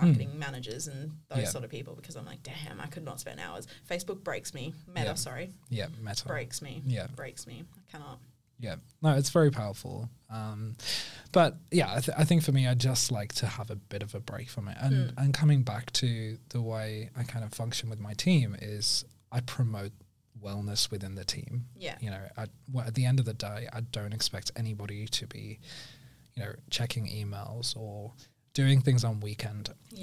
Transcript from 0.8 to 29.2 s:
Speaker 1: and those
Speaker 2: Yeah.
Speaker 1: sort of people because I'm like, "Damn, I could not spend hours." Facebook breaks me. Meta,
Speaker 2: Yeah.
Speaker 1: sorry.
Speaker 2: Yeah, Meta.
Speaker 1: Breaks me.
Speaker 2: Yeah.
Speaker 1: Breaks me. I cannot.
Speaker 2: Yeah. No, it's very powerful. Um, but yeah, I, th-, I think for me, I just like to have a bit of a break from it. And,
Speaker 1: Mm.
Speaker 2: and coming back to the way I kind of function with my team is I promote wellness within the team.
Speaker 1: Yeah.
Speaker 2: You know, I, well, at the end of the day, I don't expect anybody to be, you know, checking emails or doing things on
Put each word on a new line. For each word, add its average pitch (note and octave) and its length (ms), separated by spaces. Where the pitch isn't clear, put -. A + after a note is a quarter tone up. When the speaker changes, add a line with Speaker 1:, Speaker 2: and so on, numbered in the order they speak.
Speaker 1:
and C#3 120
those C3 140
Speaker 2:
Yeah. - 100
Speaker 1:
sort B2 100
of - 60
people - 240
because - 240
I'm - 140
like, - 100
"Damn, - 380
I - 140
could D#3+ 100
not B2 200
spend - 160
hours." F2 240
Facebook F3+ 380
breaks - 300
me. B2+ 60
Meta, C3+ 120
Speaker 2:
Yeah. G2+ 60
Speaker 1:
sorry. C3 320
Speaker 2:
Yeah, G#2 200
Meta. G#2 260
Speaker 1:
Breaks B2+ 360
me. D3 240
Speaker 2:
Yeah. A#2 200
Speaker 1:
Breaks - 240
me. A#2 100
I - 20
cannot. C#3+ 260
Speaker 2:
Yeah. E2+ 100
No, D#3 80
it's C3 100
very D#3 200
powerful. G#2 580
Um, A2 460
but E3 180
yeah, G2 160
I, C3+ 40
th-, - 220
I - 20
think E3 200
for D3 80
me, C3+ 100
I - 20
just - 280
like G#2 140
to A#2 40
have G#2 240
a G#2 60
bit G2+ 260
of G2+ 120
a G2+ 60
break G#2+ 280
from G2+ 200
it. - 120
And, C3+ 140
Speaker 1:
Mm. B2 100
Speaker 2:
and C#3 140
coming D3 300
back A2 280
to A2+ 360
the B2 120
way A2 540
I A#2+ 80
kind A#2 200
of G#2+ 80
function A2+ 380
with A2 80
my G#2+ 60
team B2 480
is G#2 420
I B2 80
promote A2 520
wellness G2+ 500
within G2 260
the F2+ 80
team. - 420
Speaker 1:
Yeah. F3+ 240
Speaker 2:
You A2 100
know, F#2+ 120
I, A2 100
well, A#2+ 140
at A2+ 80
the B2+ 100
end C3 140
of A#2 80
the G#2+ 80
day, G#2+ 380
I A#2 80
don't G#2 160
expect - 420
anybody G#2 500
to - 80
be, G#2 320
you B2 80
know, G#2 80
checking A#2+ 360
emails G#2 560
or G#2+ 360
doing C3+ 280
things B2+ 220
on G#2+ 160